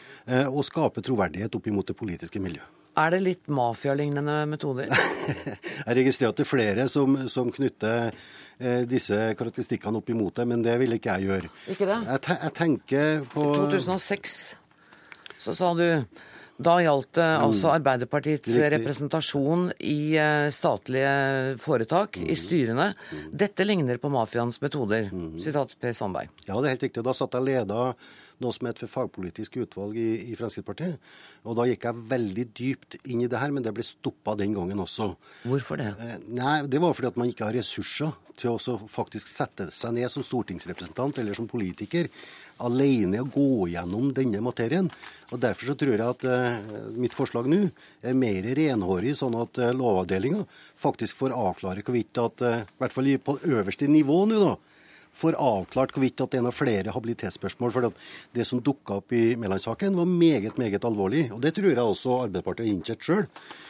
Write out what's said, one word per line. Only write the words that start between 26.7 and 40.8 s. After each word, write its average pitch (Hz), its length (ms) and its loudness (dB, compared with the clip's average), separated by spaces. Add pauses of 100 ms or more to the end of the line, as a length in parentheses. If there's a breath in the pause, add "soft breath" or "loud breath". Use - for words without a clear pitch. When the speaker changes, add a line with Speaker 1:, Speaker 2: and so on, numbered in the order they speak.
Speaker 1:
helt 139 80 -4
riktig. 123 180 -4
Da 127 140 0
satt - 160 -4
jeg 127 100 -2
leda 123 520 0 (480 loud breath)
noe 120 100 -2
som - 140 -8
het 117 120 -8
for 120 120 -10
fagpolitisk 107 640 -8
utvalg 107 400 -6
i, 113 340 -2
i 110 40 -8
Fremskrittspartiet. 117 640 -6 (480 loud breath)
Og 113 100 -4
da 120 60 4
gikk 123 200 2
jeg 117 280 -6
veldig 117 440 -2
dypt 127 420 -6 (100)
inn 120 160 -2
i 123 80 0
det 123 80 0
her, 143 120 -2
men 143 120 -2
det 110 120 -2
ble 113 80 -6
stoppet - 560 -6
den 101 160 0
gangen 98 240 -2
også. 95 380 -4 (300 loud breath)
Speaker 2:
Hvorfor 135 320 -2
det? 110 200 -4
Speaker 1:
Eh, 117 200 -12 (100)
nei, 135 380 0
det 139 140 0
var 170 120 4
fordi 127 160 -2
at 120 80 -4
man 120 140 0
ikke 107 160 -6
har 107 80 -2
ressurser - 600 -4 (220)
til 120 180 -2
å 110 40 -2
så 120 200 -4
faktisk 110 500 -8
sette - 440 -4
seg 117 220 -4
ned 123 160 0
som 139 120 -6
stortingsrepresentant 101 960 -6